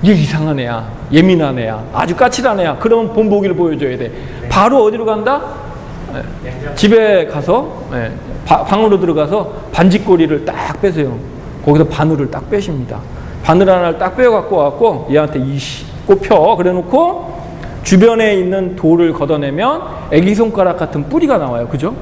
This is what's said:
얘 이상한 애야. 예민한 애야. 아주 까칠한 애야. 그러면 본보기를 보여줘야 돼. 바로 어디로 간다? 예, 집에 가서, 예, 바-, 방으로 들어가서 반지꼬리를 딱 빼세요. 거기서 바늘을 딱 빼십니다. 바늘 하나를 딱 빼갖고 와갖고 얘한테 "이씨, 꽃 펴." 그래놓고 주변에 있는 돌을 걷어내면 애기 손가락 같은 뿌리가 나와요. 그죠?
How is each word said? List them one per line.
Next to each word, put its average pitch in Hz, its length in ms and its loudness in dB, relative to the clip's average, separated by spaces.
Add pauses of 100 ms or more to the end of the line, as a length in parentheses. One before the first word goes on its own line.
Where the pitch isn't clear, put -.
얘 208 60 6
이상한 156 480 2
애야. 117 280 -4 (240)
예민한 160 480 4
애야. 110 240 -4 (100)
아주 165 220 -2
까칠한 247 440 0
애야. 160 200 -2
그러면 226 340 2
본보기를 202 420 2
보여줘야 143 420 -2
돼. 120 140 -6 (380)
바로 214 360 4
어디로 220 200 0
간다? 220 360 0 (1040)
예, - 300 -10
집에 208 500 4
가서, 156 420 -2 (260)
예, 117 180 -4 (340)
바-, - 180 2
방으로 202 360 2
들어가서 165 520 0 (220)
반지꼬리를 170 720 2
딱 - 360 -6
빼세요. 156 360 -2 (480)
거기서 147 220 6
바늘을 147 440 0
딱 120 180 -10
빼십니다. 143 500 -4 (440)
바늘 180 260 4
하나를 175 300 2
딱 185 160 -2
빼갖고 226 400 2
와갖고 151 560 0
얘한테 147 280 2
"이씨, 135 460 -6 (220)
꽃 196 140 6
펴." 185 340 4
그래놓고 180 800 0 (480)
주변에 214 520 4
있는 185 400 -2
돌을 165 380 2
걷어내면 156 680 -2 (300)
애기 175 240 4
손가락 202 420 0
같은 151 320 -4
뿌리가 285 280 2
나와요. 120 300 -4
그죠? 156 340 -4